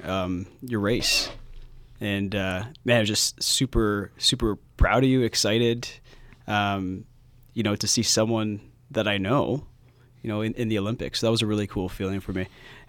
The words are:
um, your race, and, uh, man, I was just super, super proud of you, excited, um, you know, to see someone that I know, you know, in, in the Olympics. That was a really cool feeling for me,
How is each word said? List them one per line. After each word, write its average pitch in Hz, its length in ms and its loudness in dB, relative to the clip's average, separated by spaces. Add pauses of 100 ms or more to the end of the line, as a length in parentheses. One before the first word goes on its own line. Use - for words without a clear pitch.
um, 92 440 -2 (160)
your 120 160 -2
race, 101 500 0 (720)
and, 101 320 -2
uh, 95 300 -2 (220)
man, 120 120 4
I - 40 6
was 107 80 0
just - 340 -2
super, 107 760 0
super 117 380 0 (220)
proud 107 260 6
of 135 80 4
you, 131 100 4
excited, 117 640 2 (600)
um, 101 580 0 (480)
you 113 80 0
know, 104 140 4
to - 120 -2
see - 140 2
someone 110 600 2 (280)
that 107 180 0
I 101 120 2
know, 123 480 0 (560)
you 117 60 -6
know, 107 120 -2
in, 110 140 -2
in 117 140 -2
the 110 100 2
Olympics. 98 420 -4
That 113 80 2
was 113 140 2
a - 20 2
really 104 220 0
cool 92 200 -4
feeling 95 320 -4
for 95 140 -8
me, 92 140 -4 (420)